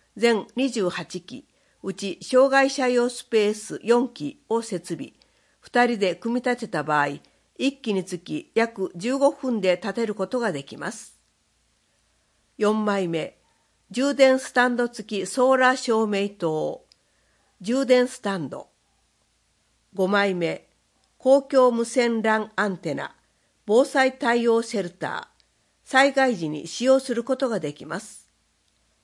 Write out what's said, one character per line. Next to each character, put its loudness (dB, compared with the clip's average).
全 0
二 0
十 0
八 -8
基、 -18
う -8
ち -8
障 4
害 4
者 -2
用 2
ス -14
ペ 2
ー -2
ス -12
四 2
基 -10
を -2
設 -8
備。 -14
二 2
人 -2
で 0
組 -4
み -2
立 -4
て -10
た -4
場 2
合、 -4
一 -2
基 -6
に -2
つ -10
き -10
約 -2
十 -4
五 4
分 -4
で 2
建 -6
て -2
る -4
こ -6
と -4
が -2
で -8
き -18
ま -8
す。 -18
四 2
枚 0
目、 -6
充 0
電 6
ス -10
タ 4
ン -2
ド -2
付 -8
き -6
ソ 2
ー 4
ラ 4
ー 0
照 0
明 -2
灯。 -4
充 0
電 6
ス -12
タ -4
ン -6
ド。 -14
五 0
枚 2
目、 -6
公 4
共 4
無 0
線 0
lan 0
ア 0
ン -4
テ -6
ナ、 -10
防 6
災 0
対 0
応 2
シ -6
ェ -2
ル -6
タ -10
ー。 -20
災 4
害 2
時 -4
に -10
使 -8
用 6
す -6
る -4
こ -2
と -2
が -2
で -6
き -16
ま -8
す。 -18